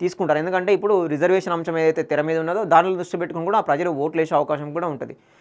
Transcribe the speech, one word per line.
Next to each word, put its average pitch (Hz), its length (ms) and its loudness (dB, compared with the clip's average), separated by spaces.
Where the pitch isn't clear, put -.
తీసుకుంటారు. 175 380 0
ఎందుకంటే 185 360 0
ఇప్పుడు 190 320 2
రిజర్వేషన్ 175 460 0
అంశం 165 260 -4
ఏదైతే 160 240 2
తెర 147 180 0
మీద 160 180 0
ఉన్నదో, 175 260 -2
దానిలో 175 320 4
దృష్టి 175 200 -6
పెట్టుకుని 170 280 -6
కూడా 202 160 2
ప్రజలు 175 300 0
ఓట్లు 156 300 -2
వేసే 160 140 0
అవకాశం 147 380 0
కూడా 170 160 -4
ఉంటుంది. 123 280 -10